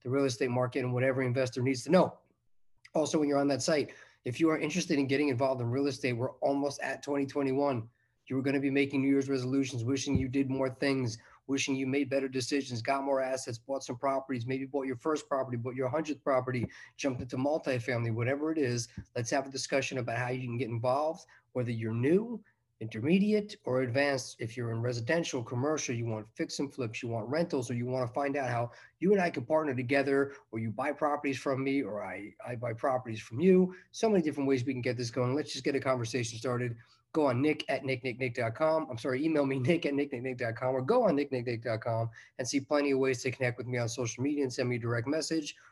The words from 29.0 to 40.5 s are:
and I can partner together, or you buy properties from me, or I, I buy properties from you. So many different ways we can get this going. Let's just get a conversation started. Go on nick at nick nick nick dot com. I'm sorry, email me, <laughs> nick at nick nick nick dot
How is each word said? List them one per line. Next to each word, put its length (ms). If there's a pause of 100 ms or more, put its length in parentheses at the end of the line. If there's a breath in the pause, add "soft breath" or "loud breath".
and 100
I 80
can 160
partner 300
together, 560 (200 loud breath)
or 60
you 140
buy 220
properties 440
from 260
me, 200
or 200
I, 300 (100)
I 120
buy 180
properties 480
from 180
you. 360 (160 loud breath)
So 180
many 140
different 260
ways 160
we 80
can 80
get 160
this 140
going. 240
Let's 180
just 100
get 120
a 40
conversation 600
started. 360 (380 soft breath)
Go 140
on 140
nick 280
at 160
nick 180
nick 160
nick 160
dot 200
com. 360
I'm 60
sorry, 260
email 220
me, 140
<laughs> 100
nick 160
at 80
nick 180
nick 100
nick 160
dot 200